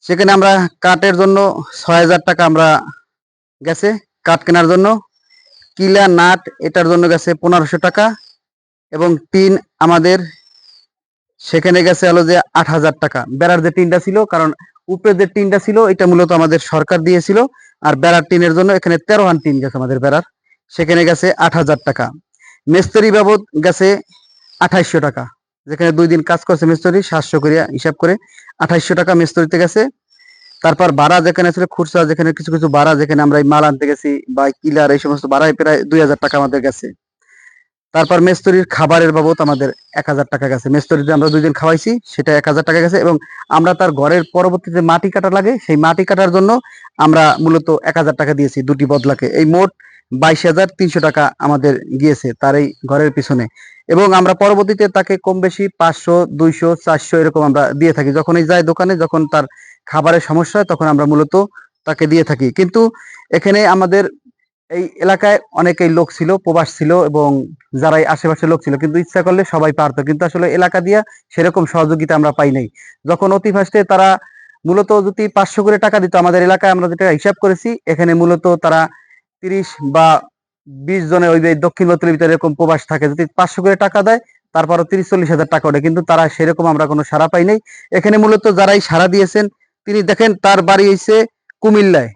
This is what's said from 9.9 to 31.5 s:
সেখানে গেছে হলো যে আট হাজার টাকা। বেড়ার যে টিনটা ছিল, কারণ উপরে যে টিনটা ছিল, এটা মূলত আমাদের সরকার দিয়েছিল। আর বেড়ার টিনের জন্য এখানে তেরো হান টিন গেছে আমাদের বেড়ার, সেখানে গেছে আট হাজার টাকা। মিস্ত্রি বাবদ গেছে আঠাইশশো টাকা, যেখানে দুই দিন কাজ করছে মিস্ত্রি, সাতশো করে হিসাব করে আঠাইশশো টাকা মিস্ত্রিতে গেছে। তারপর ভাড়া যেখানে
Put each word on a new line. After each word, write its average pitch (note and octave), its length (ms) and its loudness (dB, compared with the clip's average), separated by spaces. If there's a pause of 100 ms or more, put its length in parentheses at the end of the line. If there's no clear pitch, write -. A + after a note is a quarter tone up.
সেখানে F3 400 0
গেছে F3 260 0
হলো F3 160 4
যে E3+ 120 2 (180)
আট E3 140 0
হাজার D3+ 320 0
টাকা। C#3+ 280 -4
বেড়ার E3+ 340 0
যে E3+ 80 0
টিনটা F3 280 0
ছিল, F#3+ 260 -4
কারণ D#3+ 260 -2 (380)
উপরে F#3+ 260 -2
যে F#3 120 0
টিনটা G3 320 -2
ছিল, G#3 180 -2 (100)
এটা F#3+ 200 0
মূলত F3 260 4
আমাদের D#3+ 280 2
সরকার D#3 400 -2
দিয়েছিল। F3+ 380 0 (440)
আর D3+ 140 0
বেড়ার E3+ 280 2
টিনের F3 300 0
জন্য F#3 180 2
এখানে F3 260 0
তেরো G#3 260 0
হান F3 140 2
টিন C#3+ 220 -2
গেছে C3+ 180 -8
আমাদের C3 200 -4
বেড়ার, C#3+ 260 0 (480)
সেখানে E3+ 320 0
গেছে E3+ 220 0 (120)
আট E3 180 0
হাজার D3+ 300 0
টাকা। B2+ 200 -4 (600)
মিস্ত্রি F#3+ 440 2
বাবদ G#3 300 2 (220)
গেছে F3+ 260 0 (720)
আঠাইশশো F3 400 0
টাকা, C3+ 240 -6 (420)
যেখানে D#3 260 -2
দুই E3 140 2
দিন E3 160 0
কাজ F3 220 -2
করছে E3+ 220 0
মিস্ত্রি, E3+ 360 0
সাতশো D#3+ 380 -4
করে D3+ 160 0 (160)
হিসাব D3 260 -4
করে E3 160 0 (440)
আঠাইশশো E3 360 -2
টাকা F3+ 200 0
মিস্ত্রিতে E3+ 440 0
গেছে। F3 240 0 (800)
তারপর D#3+ 300 2
ভাড়া D3+ 280 2
যেখানে F3 320 0